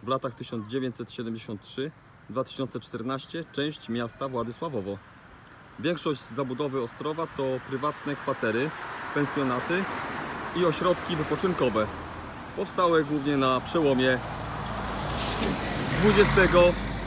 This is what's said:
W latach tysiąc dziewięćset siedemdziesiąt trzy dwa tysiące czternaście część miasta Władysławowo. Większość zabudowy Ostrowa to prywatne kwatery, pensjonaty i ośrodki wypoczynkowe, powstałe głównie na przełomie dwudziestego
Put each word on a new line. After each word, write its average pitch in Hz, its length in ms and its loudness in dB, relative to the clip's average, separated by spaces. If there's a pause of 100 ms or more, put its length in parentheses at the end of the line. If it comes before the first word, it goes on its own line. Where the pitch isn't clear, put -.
W 101 40 -8
latach 131 280 -2
tysiąc 117 320 -8
dziewięćset 123 440 -6
siedemdziesiąt 113 500 -8
trzy 143 300 -8 (380)
dwa 127 140 -4
tysiące 123 360 -6
czternaście 131 640 -8
część 147 460 -6
miasta 117 380 -4
Władysławowo. 117 720 -4 (840)
Większość 156 420 -2 (140)
zabudowy 131 480 -2
Ostrowa 151 440 -4
to - 160 -4 (240)
prywatne 143 480 -2
kwatery, 127 540 0 (440)
pensjonaty 143 720 0 (720)
i 175 100 4
ośrodki 170 500 2
wypoczynkowe, 143 720 2 (680)
powstałe 170 480 4
głównie 143 340 0
na 131 220 4
przełomie 131 580 4 (1800)
dwudziestego 180 760 8 (340)